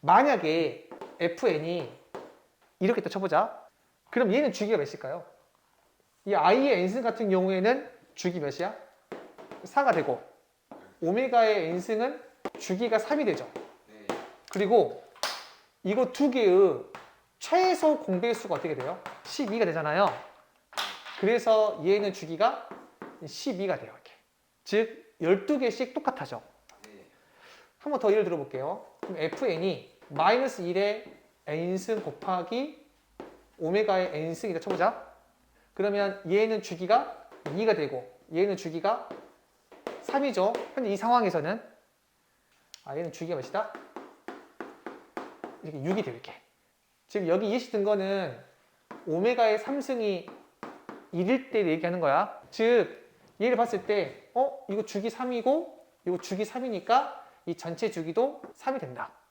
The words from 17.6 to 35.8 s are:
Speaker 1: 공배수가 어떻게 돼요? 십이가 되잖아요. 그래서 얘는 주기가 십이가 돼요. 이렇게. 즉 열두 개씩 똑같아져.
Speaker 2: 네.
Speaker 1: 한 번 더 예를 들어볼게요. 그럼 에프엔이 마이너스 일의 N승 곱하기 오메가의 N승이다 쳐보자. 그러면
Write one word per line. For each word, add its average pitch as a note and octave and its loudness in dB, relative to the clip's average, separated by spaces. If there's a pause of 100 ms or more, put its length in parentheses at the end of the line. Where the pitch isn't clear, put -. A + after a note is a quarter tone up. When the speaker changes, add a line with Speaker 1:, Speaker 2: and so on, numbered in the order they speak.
Speaker 1:
공배수가 G3 -2
어떻게 D#3 -4
돼요? C3+ -6 (240)
십이가 A3+ 0
되잖아요. D#3+ 2 (1120)
그래서 A3 4
얘는 G3+ 2
주기가 E3+ -2 (560)
십이가 F#3 -4
돼요. - -14
이렇게. - -20 (520)
즉 - -2
열두 G3 2
개씩 B3+ -2
똑같아져. D3 -6 (420)
Speaker 2:
네. G#2 -20 (720)
Speaker 1:
한 D4 -8
번 C4 0
더 G#3+ 4
예를 G#3 4
들어볼게요. D#3 -6 (140)
그럼 F#3 -8
에프엔이 E3 -2 (100)
마이너스 G3+ 2
일의 G3+ 0 (420)
N승 F#3 -2
곱하기 F#3 -6 (760)
오메가의 F#3 2
N승이다 E3 -4
쳐보자. F#3+ 0 (680)
그러면 G3+ 0